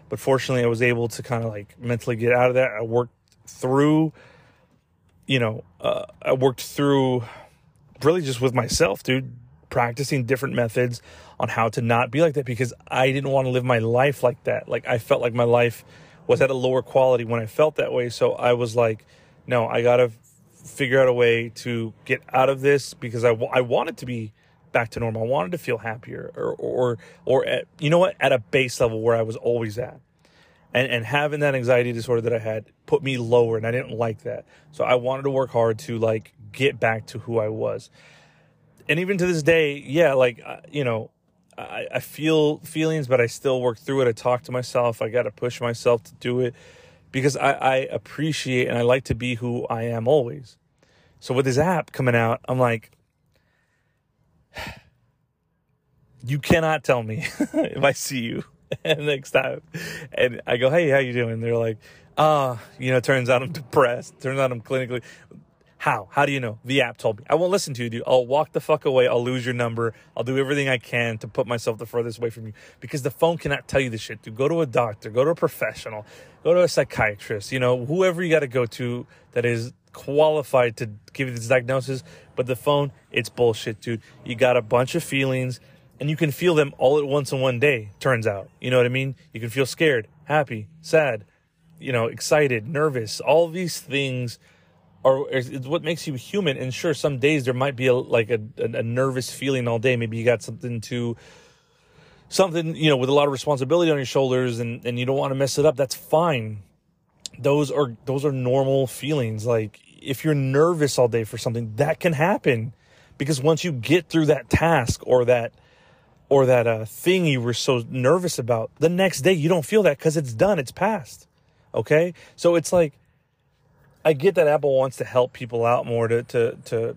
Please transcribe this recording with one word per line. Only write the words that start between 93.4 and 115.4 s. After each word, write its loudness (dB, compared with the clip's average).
these -6
things -4
are, 2
is, -2
is -10
what -4
makes -6
you -6
human. -4
And -6
sure, -2
some -2
days 2
there 0
might -2
be -2
a, 6
like, 0
a, 0
a, -4
a -4
nervous -2
feeling -2
all 0
day. 2
Maybe -4
you -4
got 2
something -10
to, -4
something, 0
you 2
know, 4
with 0
a 4
lot 6
of 0
responsibility 0
on 2
your -4
shoulders 0
and, -8
and -4
you -4
don't 0
wanna -2
mess -2
it 2
up. 4
That's -2
fine. -2
Those 2
are, -2
those -2
are 0
normal 0
feelings. -4
Like, -2
if -6
you're 2
nervous 2
all 6
day 0
for -10
something, -6
that 0
can 2
happen 0
because -2
once 2
you -2
get 0
through 2
that 2
task 2
or 4
that, 2